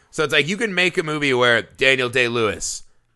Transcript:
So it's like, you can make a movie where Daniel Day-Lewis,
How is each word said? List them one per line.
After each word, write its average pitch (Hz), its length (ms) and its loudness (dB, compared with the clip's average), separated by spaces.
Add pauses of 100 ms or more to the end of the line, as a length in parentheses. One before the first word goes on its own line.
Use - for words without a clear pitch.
(100)
So 156 140 -2
it's 151 80 -4
like, 147 140 2
you 196 120 -4
can 214 160 -4
make 180 240 0
a 175 40 -2
movie 151 300 -2
where 120 300 4
Daniel 131 480 0
Day-Lewis, 117 720 -2 (340)